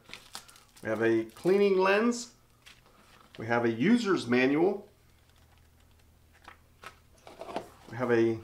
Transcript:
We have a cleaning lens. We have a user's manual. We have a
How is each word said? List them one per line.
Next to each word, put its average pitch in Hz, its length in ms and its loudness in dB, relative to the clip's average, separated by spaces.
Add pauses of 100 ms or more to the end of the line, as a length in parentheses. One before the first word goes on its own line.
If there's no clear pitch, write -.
(800)
We 110 80 -8
have 110 140 -2
a 113 220 2 (100)
cleaning 196 420 2
lens. 208 520 0 (1080)
We 123 80 -10
have 117 200 0
a 117 60 2
user's 170 540 0
manual. 143 600 0 (3000)
We 117 80 -12
have 123 140 -2
a 113 320 4